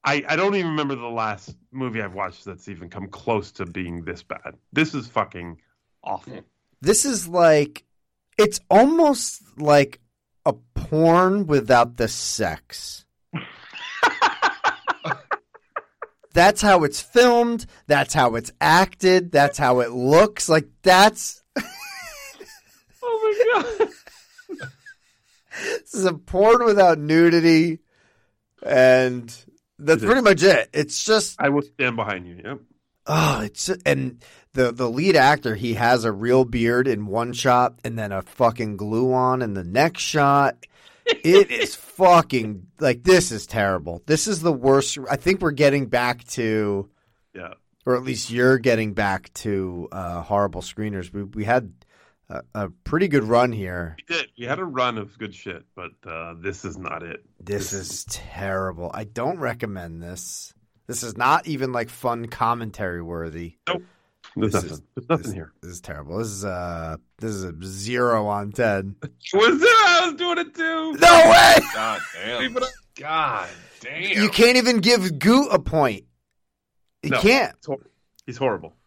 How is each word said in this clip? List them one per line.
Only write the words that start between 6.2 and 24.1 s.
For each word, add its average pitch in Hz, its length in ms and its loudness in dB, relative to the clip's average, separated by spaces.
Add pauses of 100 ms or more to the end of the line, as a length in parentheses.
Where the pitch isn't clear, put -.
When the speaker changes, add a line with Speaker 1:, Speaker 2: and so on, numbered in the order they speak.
Speaker 2:
This 196 240 0
is 214 220 -6
like, 165 560 2 (560)
it's 208 220 2 (100)
almost 285 720 2 (160)
like 147 400 2 (460)
a 139 80 2 (220)
porn 175 720 2
without 120 480 2
the 113 100 0
sex. - 1000 -8 (300)
<laughs> - 100 -10 (3000)
That's 190 260 4
how 190 240 4
it's - 160 -4
filmed. 240 640 2 (220)
That's 143 260 0
how 123 220 2
it's 117 260 -8
acted. 180 720 4
That's 143 240 4
how 127 240 2
it 117 100 -2
looks. 147 600 2
Like, 156 160 2 (160)
that's 190 680 4
<laughs> - 120 -8 (1400)
Speaker 1:
Oh 440 540 0
my - 60 0 (160)
God. 427 100 0 (1900)